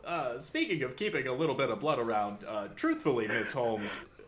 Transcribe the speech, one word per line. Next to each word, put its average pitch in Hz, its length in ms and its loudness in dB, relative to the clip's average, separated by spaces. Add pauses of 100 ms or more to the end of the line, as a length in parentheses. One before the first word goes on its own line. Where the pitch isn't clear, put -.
uh, 135 340 -2
speaking 202 440 0
of 123 120 -2
keeping 151 320 0
a 127 60 0
little 143 220 2
bit 131 160 2
of 104 80 0
blood 147 200 2
around, 104 480 0
uh, 104 280 -4
truthfully, 151 520 2
Miss 113 240 0
Holmes, 113 460 0 (300)